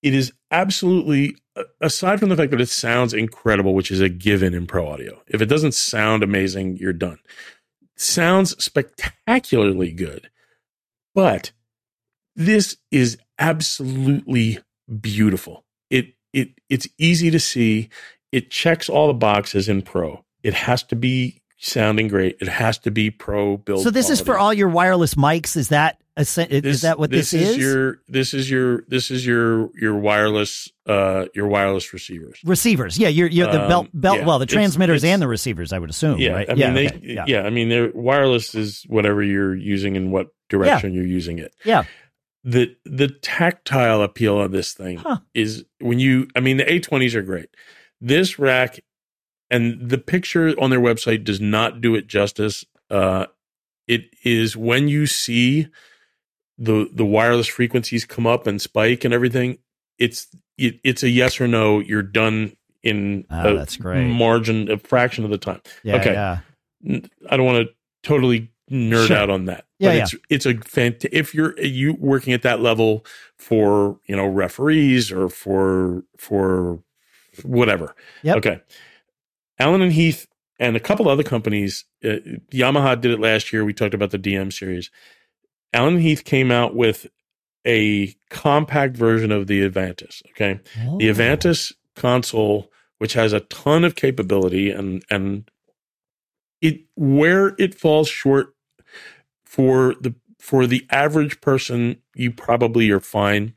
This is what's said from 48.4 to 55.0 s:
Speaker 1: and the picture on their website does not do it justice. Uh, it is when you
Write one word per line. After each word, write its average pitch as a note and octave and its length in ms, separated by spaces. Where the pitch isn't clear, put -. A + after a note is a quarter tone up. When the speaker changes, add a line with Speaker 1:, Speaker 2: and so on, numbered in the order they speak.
Speaker 1:
and A#2+ 400
the C3+ 80
picture E3 600
on C3+ 100
their B2+ 100
website A2+ 440
does G2+ 160
not A2 400
do A#2 140
it G#2 120
justice. G2+ 580
Uh, F#2+ 360
it A#2 180
is A2+ 320
when A#2 320
you D3 180